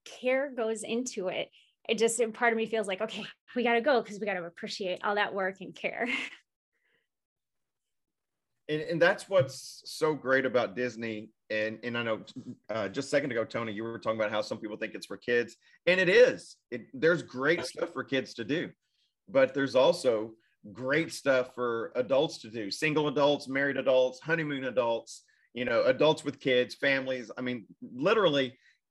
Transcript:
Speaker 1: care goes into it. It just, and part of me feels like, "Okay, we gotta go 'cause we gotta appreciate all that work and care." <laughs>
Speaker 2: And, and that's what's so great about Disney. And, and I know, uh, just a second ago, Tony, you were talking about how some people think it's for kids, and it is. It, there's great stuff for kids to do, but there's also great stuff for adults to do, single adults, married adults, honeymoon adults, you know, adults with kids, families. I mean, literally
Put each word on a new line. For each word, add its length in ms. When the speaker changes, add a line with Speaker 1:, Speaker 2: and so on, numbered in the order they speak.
Speaker 1:
care 500
goes 300
into 420
it. 240
It 100
just, 220
and 120
part 200
of 40
me 100
feels 200
like, 140
"Okay, 240
we 80
gotta 160
go 200
'cause 200
we 60
gotta 180
appreciate 580
all 140
that 180
work 260
and 140
care." 380
<laughs> 60
Speaker 2:
And, 140
and 200
that's 260
what's 560
so 300
great 320
about 300
Disney. 540
And, 320
and 160
I 60
know, 160
uh, 180
just 220
a 20
second 220
ago, 120
Tony, 280
you 100
were 160
talking 180
about 140
how 120
some 160
people 180
think 180
it's 120
for 100
kids, 400
and 100
it 100
is. 460
It, 120
there's 260
great 440
stuff 280
for 120
kids 300
to 100
do, 260
but 260
there's 200
also 600
great 400
stuff 400
for 440
adults 460
to 60
do, 220
single 380
adults, 400
married 280
adults, 440
honeymoon 460
adults, 580
you 120
know, 220
adults 380
with 140
kids, 380
families. 600
I 40
mean, 260
literally 720